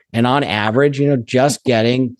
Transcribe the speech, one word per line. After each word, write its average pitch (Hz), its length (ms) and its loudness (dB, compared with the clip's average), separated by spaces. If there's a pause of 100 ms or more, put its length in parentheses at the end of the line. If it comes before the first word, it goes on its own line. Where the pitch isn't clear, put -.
(140)
And 117 120 2
on 139 160 0
average, 113 560 0
you 143 80 0
know, 143 120 2
just 127 460 -2
getting 123 560 0